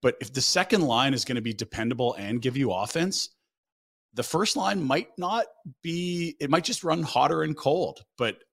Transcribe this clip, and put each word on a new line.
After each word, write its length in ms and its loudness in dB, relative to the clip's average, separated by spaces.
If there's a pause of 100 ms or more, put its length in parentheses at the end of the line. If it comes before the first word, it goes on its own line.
But 200 2
if 120 -10
the 80 -2
second 420 2
line 320 4
is 100 -2
gonna 180 -4
be 120 -2
dependable 600 -2
and 260 -4
give 160 -2
you 160 2
offense, 580 -2 (840)
the 100 -4
first 340 0
line 260 0
might 260 0 (100)
not 280 -2 (360)
be, 580 -4
it 100 -2
might 120 4
just 220 -4
run 180 0
hotter 400 2
and 140 -2
cold. 480 0 (120)
But 220 -2 (140)